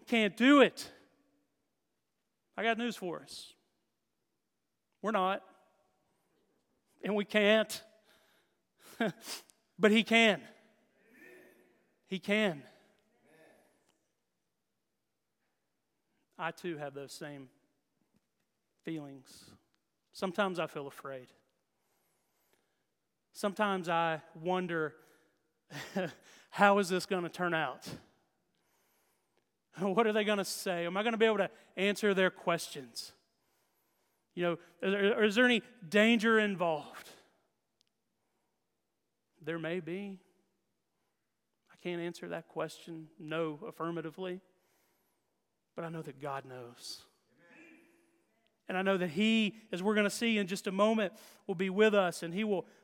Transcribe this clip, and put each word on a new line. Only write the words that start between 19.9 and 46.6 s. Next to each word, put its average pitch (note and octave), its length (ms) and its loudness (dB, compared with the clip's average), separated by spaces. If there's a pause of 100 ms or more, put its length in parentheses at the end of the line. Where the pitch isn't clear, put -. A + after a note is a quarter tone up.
Sometimes F#3+ 460 -2
I D#3+ 80 -2
feel D3 200 -12
afraid. C3+ 420 -14 (2000)
Sometimes G3 560 -2
I E3 320 0 (140)
wonder, E3+ 600 -4 (1000)
<laughs> - 560 -10
"How G3+ 280 6
is F#3 120 0
this F3+ 160 -2
gonna F3 240 -4
turn F3 240 -4
out? D3+ 400 -4
<laughs> - 1800 -20
What G3 280 2
are G#3+ 60 2
they G#3+ 120 2
gonna G3+ 200 0
say? E3+ 400 -4
Am F3 120 -4
I G#3 80 0
gonna A#3 120 -2
be G#3+ 80 4
able A3 140 4
to F#3 120 -2 (260)
answer G3+ 360 0
their F#3 160 4
questions? - 840 -6 (1200)
You F3 80 -6
know, F3 100 0 (300)
is F#3+ 100 0
there, G3+ 320 2
is G#3+ 120 2
there B3 80 6
any A#3+ 180 4 (260)
danger A3 520 4
involved?" E3+ 680 -2 (2250)
There E3 200 -6
may E3 200 -4
be. F#3+ 380 -10 (1500)
I - 100 -20
can't F3 200 -6
answer F3 260 -10
that E3+ 200 -8
question, D#3+ 580 -10 (120)
no, D#3+ 480 -6
affirmatively. E3+ 720 -8 (1400)
But E3+ 100 -8
I - 20 -12
know E3 140 -10
that C#3 180 -16
God C#3 240 -8
knows. B2+ 580 -16 (1700)